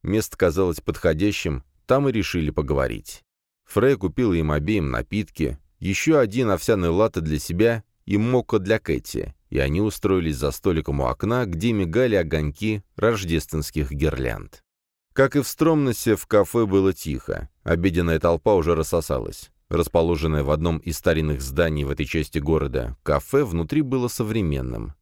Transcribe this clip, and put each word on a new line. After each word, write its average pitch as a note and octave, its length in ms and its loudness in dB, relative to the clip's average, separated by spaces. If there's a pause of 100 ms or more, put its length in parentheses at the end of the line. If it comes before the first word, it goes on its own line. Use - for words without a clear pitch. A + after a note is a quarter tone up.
Место - 360 -2
казалось F2 420 2
подходящим, E2 800 0 (220)
там C3+ 240 2
и B2+ 40 0
решили E2+ 380 -2
поговорить. C2 720 -4 (440)
Фрея C#3 300 2
купила G2 360 0
им D#2+ 180 2
обеим D2+ 400 0
напитки, C#2+ 680 -4 (200)
еще D3 400 2
один A#2+ 300 2
овсяный F#2+ 400 0
латте F#2+ 320 2
для D#2 180 -2
себя A2 460 0 (220)
и G2+ 100 0
мока A#2 420 0
для G2+ 200 0
Кэти, - 560 -6 (200)
и - 60 0
они C#2+ 200 0
устроились F#2 560 0
за C#2 140 -2
столиком D#2 500 -2
у C2 40 0
окна, G#2+ 420 -2
где F2+ 260 -2
мигали G#2 440 2
огоньки D#2+ 680 -2 (140)
рождественских D#2+ 960 -2
гирлянд. B1+ 720 -4 (480)
Как C3+ 240 2
и C#3+ 60 2
в A#2+ 60 -6
Стромнесе, C#3 680 2
в - 100 -10
кафе G#2+ 400 4
было F#2+ 260 4
тихо. B1+ 560 -6 (140)
Обеденная E2+ 560 2
толпа E2+ 360 4
уже E2+ 200 4
рассосалась. D#2 760 -2 (160)
Расположенное E2 760 2
в C#2 80 -2
одном E2 280 0
из E2 200 -6
старинных D#2 420 0
зданий D2 440 -2
в C#2 60 -4
этой C#2+ 140 -4
части D#2 360 -4
города, C2+ 640 -2
кафе D2+ 400 0
внутри F2+ 380 -2
было B2+ 260 -2
современным. D2 920 -4